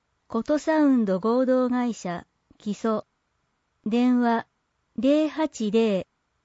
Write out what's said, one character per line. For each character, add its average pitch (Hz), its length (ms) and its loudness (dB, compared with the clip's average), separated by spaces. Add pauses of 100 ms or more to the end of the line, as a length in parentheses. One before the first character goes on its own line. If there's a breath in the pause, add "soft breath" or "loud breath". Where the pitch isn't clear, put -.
(280)
こ 226 160 -4
と 302 160 0
サ 311 200 0
ウ 277 180 4
ン 226 80 2
ド 190 140 0
合 233 260 0
同 254 240 2
会 247 240 -2
社、 175 320 -8 (320)
木 208 160 -8
曽。 220 320 -4 (800)
電 247 340 2
話、 233 260 0 (520)
零 294 320 2
八 269 420 -4
零 214 340 0 (400)